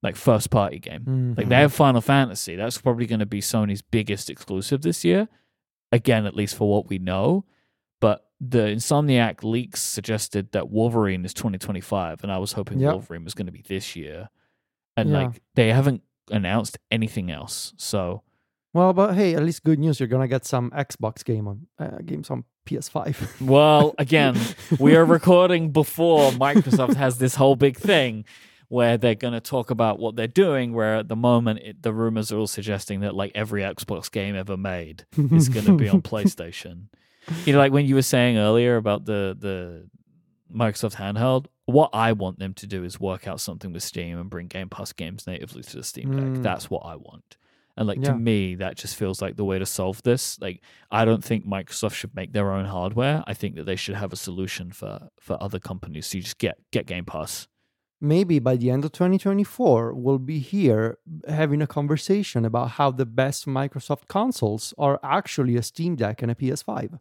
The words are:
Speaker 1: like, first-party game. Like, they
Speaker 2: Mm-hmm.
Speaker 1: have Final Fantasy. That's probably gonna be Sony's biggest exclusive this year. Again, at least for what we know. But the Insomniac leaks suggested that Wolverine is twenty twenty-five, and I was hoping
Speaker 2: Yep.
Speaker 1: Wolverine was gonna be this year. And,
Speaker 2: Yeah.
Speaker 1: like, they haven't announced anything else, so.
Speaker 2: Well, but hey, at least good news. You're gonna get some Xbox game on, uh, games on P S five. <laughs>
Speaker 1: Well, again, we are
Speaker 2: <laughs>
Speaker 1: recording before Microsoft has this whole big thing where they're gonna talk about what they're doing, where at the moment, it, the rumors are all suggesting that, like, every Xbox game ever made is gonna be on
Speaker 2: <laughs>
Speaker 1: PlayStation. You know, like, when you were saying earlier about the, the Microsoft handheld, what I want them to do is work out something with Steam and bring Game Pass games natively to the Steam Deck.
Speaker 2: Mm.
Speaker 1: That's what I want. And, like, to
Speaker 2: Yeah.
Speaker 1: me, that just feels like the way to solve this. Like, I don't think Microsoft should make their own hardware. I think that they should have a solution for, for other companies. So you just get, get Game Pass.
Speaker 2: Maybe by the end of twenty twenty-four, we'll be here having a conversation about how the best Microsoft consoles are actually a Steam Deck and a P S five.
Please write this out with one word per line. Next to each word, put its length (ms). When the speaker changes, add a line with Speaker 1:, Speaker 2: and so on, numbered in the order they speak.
Speaker 1:
like, 140
first-party 640
game. 580
Like, 120
they 80
Speaker 2:
Mm-hmm. 60
Speaker 1:
have 120
Final 260
Fantasy. 540
That's 240
probably 280
gonna 200
be 140
Sony's 420
biggest 480
exclusive 520
this 220
year. 220
Again, 340
at 120
least 180
for 160
what 180
we 120
know. 460
But 240
the 260
Insomniac 760
leaks 400
suggested 680
that 180
Wolverine 540
is 100
twenty 240
twenty-five, 640
and 80
I 80
was 140
hoping 260
Speaker 2:
Yep. 140
Speaker 1:
Wolverine 320
was 100
gonna 180
be 140
this 300
year. 320
And, 140
Speaker 2:
Yeah. 80
Speaker 1:
like, 240
they 160
haven't 300
announced 480
anything 420
else, 440
so. 460
Speaker 2:
Well, 200
but 220
hey, 200
at 80
least 220
good 140
news. 220
You're 80
gonna 200
get 180
some 240
Xbox 540
game 240
on, 180
uh, 280
games 240
on 140
P 120
S 120
five. 480
<laughs> 40
Speaker 1:
Well, 580
again, 400
we 180
are 80
Speaker 2:
<laughs> 0
Speaker 1:
recording 680
before 600
Microsoft 640
has 240
this 160
whole 220
big 200
thing 480
where 280
they're 200
gonna 240
talk 300
about 280
what 180
they're 120
doing, 440
where 240
at 120
the 80
moment, 440
it, 220
the 100
rumors 400
are 60
all 80
suggesting 540
that, 140
like, 200
every 280
Xbox 480
game 260
ever 200
made 480
is 320
gonna 260
be 140
on 140
Speaker 2:
<laughs> 0
Speaker 1:
PlayStation. 840
You 80
know, 60
like, 140
when 140
you 100
were 60
saying 360
earlier 380
about 300
the, 320
the 500
Microsoft 440
handheld, 500
what 260
I 200
want 280
them 140
to 120
do 160
is 160
work 300
out 120
something 320
with 120
Steam 340
and 100
bring 200
Game 200
Pass 240
games 340
natively 360
to 140
the 80
Steam 260
Deck. 300
Speaker 2:
Mm. 20
Speaker 1:
That's 260
what 160
I 120
want. 400
And, 100
like, 160
to 80
Speaker 2:
Yeah. 60
Speaker 1:
me, 400
that 200
just 200
feels 260
like 140
the 80
way 160
to 40
solve 380
this. 380
Like, 200
I 140
don't 200
think 220
Microsoft 480
should 220
make 160
their 200
own 120
hardware. 640
I 60
think 200
that 100
they 120
should 180
have 180
a 40
solution 560
for, 360
for 200
other 200
companies. 480
So 100
you 60
just 140
get, 200
get 140
Game 180
Pass. 420
Speaker 2:
Maybe 400
by 160
the 120
end 160
of 60
twenty 260
twenty-four, 800
we'll 240
be 220
here 580
having 340
a 60
conversation 760
about 280
how 180
the 160
best 400
Microsoft 640
consoles 680
are 280
actually 500
a 80
Steam 320
Deck 260
and 80
a 60
P 160
S 120
five. 380